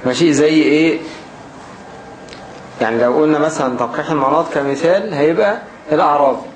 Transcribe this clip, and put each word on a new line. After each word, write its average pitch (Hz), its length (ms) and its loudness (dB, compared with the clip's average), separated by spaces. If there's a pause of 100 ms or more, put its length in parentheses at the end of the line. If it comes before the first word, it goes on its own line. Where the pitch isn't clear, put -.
ماشي؟ 147 260 2
زي 151 300 4
إيه؟ 151 360 2 (1800)
يعني 117 220 2
لو 123 100 4
قلنا 151 260 4
مثلًا 131 400 -2
تنقيح 147 320 -4
المناط 143 440 2
كمثال 165 600 0
هيبقى 175 440 2 (340)
الأعراض 147 440 4 (180)